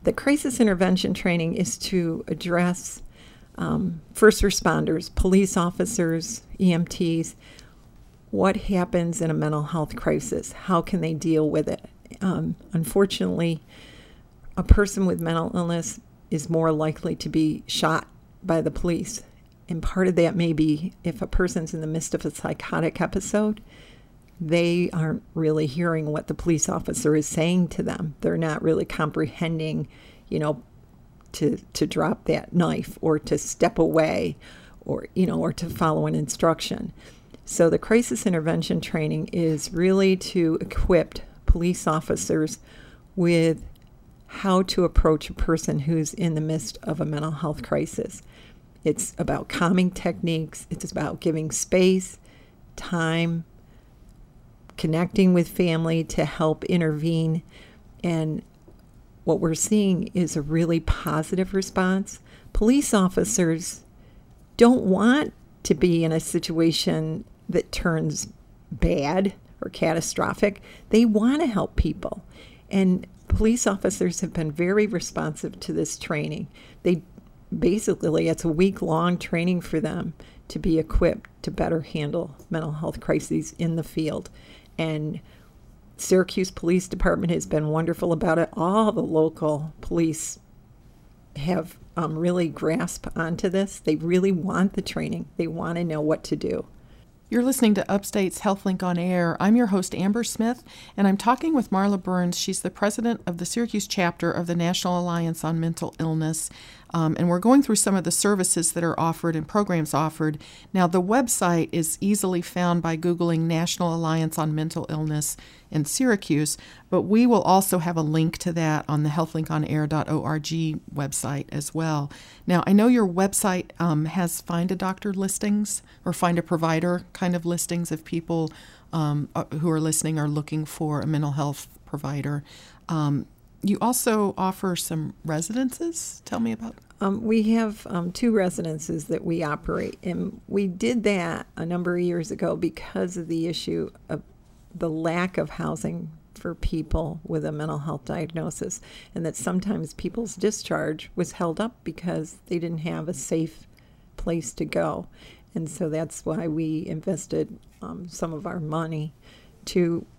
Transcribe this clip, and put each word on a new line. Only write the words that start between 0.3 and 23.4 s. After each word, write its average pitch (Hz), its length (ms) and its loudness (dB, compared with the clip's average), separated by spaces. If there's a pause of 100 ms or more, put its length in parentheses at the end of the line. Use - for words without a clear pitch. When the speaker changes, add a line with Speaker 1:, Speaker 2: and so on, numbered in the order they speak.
Speaker 1:
intervention 185 540 4
training 170 400 0
is - 240 -2
to 170 500 -2
address, 175 760 -2 (520)
um, 165 460 -2 (120)
first - 280 8
responders, 160 720 0
police 190 420 4
officers, 175 880 -2 (180)
E 180 140 6
M 165 120 2
Ts. 165 500 -2 (960)
What 190 260 2
happens 180 640 0
in 165 100 0
a 151 40 2
mental 151 280 0
health 151 320 -4
crisis? - 560 -2
How 175 300 0
can 170 200 -2
they 160 120 -2
deal 156 360 2
with 151 180 2
it? - 180 -6 (360)
Um, 170 340 0 (180)
unfortunately, 170 880 0 (960)
a 180 60 0
person 202 420 4
with 175 160 0
mental 165 320 0
illness 170 460 -2 (300)
is 151 200 -2
more 165 220 4
likely 156 460 -2
to - 120 -6
be 156 380 0
shot - 400 0 (360)
by 165 180 2
the 156 100 0
police. - 520 -4 (460)
And 165 120 -4
part 185 260 2
of 180 80 2
that 170 200 4
may 170 160 2
be 156 420 2 (100)
if - 180 -4
a - 60 -4
person's 180 460 0
in 160 80 -4
the 156 60 -6
midst 156 260 -4
of 170 120 -2
a 147 60 -2
psychotic - 680 -4
episode, 208 640 0 (800)